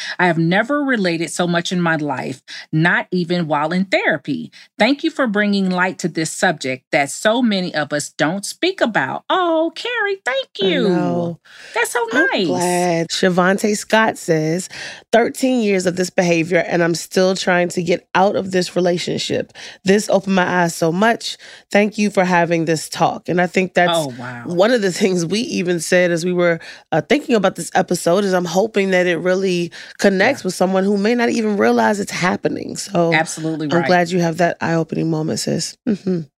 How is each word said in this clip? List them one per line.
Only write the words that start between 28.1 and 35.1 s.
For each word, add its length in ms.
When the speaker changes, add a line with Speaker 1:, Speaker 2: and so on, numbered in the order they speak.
Speaker 2:
is 80
I'm 120
hoping 460
that 160
it 100
really 560
connects 440
Speaker 1:
Yeah. 40
Speaker 2:
with 80
someone 300
who 120
may 180
not 160
even 260
realize 420
it's 140
happening. 640
So 360
Speaker 1:
Absolutely 580
Speaker 2:
I'm 80
Speaker 1:
right. 80
Speaker 2:
glad 240
you 100
have 180
that 220
eye-opening 500